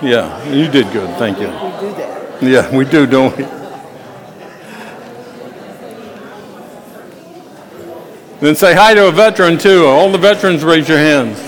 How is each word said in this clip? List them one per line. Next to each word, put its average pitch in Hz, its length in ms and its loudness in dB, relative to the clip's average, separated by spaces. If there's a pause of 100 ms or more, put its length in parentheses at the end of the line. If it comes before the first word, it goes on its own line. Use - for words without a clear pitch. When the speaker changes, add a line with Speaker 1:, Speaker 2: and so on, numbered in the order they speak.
Speaker 1:
Yeah, 117 440 -4
you 147 180 0
did 127 240 0
good. 98 240 -6
Thank 101 220 -4
you. 104 80 -6
Speaker 2:
We 95 420 -12
do 202 60 -12
that. - 480 -12
Speaker 1:
Yeah, 131 320 2
we 135 100 2
do, 143 200 2
don't 131 320 0
we? 139 60 -8 (4000)
Then 151 160 0
say 180 180 4
hi 214 200 6
to 202 140 4
a 175 40 2
veteran, 185 460 2
too. 185 280 4
All 147 240 4
the 196 80 -2
veterans, 185 460 0
raise 160 240 2
your 160 100 2
hands. 143 400 0 (100)